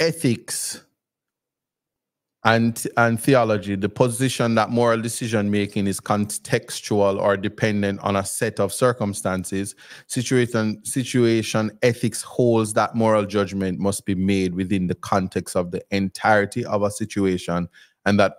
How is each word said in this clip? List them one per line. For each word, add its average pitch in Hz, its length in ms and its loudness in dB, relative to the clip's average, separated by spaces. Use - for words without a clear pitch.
ethics - 840 -2
and, 113 420 2
and 117 240 2
theology, 110 540 2
the 98 140 -2
position 120 680 0
that 110 160 2
moral 117 320 2
decision 113 480 -2
making 101 380 0
is 95 120 -2
contextual 104 1200 -2
or 101 160 2
dependent 101 640 -2
on 101 140 -2
a 98 100 0
set - 360 -4
of - 120 0
circumstances. 98 1000 -2
Situation, 120 760 0
situation 113 1000 0
ethics 120 400 0
holds 113 520 2
that 107 200 0
moral 110 320 4
judgment 95 540 -2
must 98 260 -2
be 98 80 0
made 95 400 0
within 92 320 -2
the 90 80 -2
context - 640 -2
of 87 160 -2
the 92 180 -8
entirety 101 760 0
of 101 200 -2
a 101 80 -2
situation, 90 760 -2
and 101 140 4
that 95 180 4